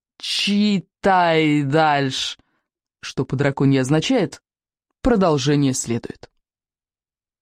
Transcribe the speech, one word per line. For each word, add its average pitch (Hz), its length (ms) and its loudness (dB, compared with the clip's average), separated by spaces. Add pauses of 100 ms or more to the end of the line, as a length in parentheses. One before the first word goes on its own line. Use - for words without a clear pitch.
(180)
Читай 180 1400 0
дальше. 143 760 0 (640)
Что - 240 -6
по-драконье 139 560 0
означает, 156 600 -2 (580)
продолжение 147 760 2
следует. - 560 -8 (1120)